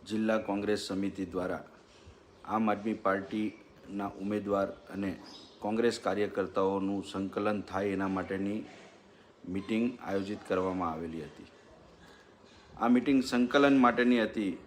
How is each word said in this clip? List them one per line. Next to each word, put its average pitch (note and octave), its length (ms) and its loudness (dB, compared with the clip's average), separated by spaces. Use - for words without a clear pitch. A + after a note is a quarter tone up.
જિલ્લા A2 320 0
કોંગ્રેસ G#2 500 -2
સમિતિ G2 380 -4
દ્વારા F2 380 -4
આમ A2 260 0
આદમી G#2 240 -2
પાર્ટીના G2 1160 -4
ઉમેદવાર G2 480 0
અને G2 240 -4
કોંગ્રેસ A2+ 400 0
કાર્યકર્તાઓનું G2 1040 -2
સંકલન G2+ 560 -4
થાય F#2+ 240 -4
એના F#2+ 240 0
માટેની F#2+ 560 -4
મીટિંગ A2 520 -2
આયોજિત G2 380 -4
કરવામાં F#2 440 0
આવેલી D#2+ 300 -6
હતી. - 240 -16
આ A#2 80 2
મીટિંગ B2+ 360 6
સંકલન C#3 520 6
માટેની A#2+ 460 6
હતી G2+ 440 -2